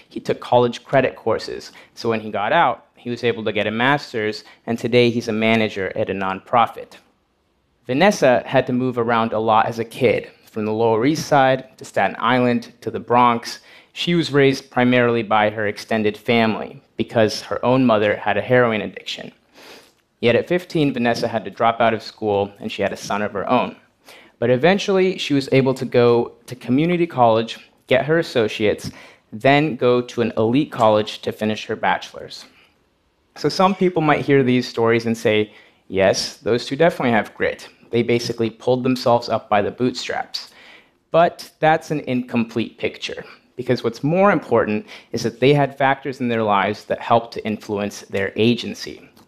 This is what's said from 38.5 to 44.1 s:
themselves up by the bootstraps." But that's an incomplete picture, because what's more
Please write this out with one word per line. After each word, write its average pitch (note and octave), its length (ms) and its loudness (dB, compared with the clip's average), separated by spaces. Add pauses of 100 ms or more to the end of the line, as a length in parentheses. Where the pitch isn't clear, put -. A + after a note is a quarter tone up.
themselves B2 440 0
up - 220 -4
by G#2 100 4
the G2 100 -2
bootstraps." - 800 -6 (600)
But E3+ 400 0 (100)
that's D#3 300 0
an D3+ 100 -4
incomplete B2 800 -4
picture, - 460 -8 (300)
because B2 300 -2
what's A2+ 180 -6
more F#3 300 4